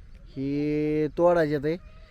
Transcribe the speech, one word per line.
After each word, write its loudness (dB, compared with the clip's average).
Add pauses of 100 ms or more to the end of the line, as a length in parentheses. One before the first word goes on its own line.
(280)
हे -2 (120)
तोडायचे 4
ते -2 (340)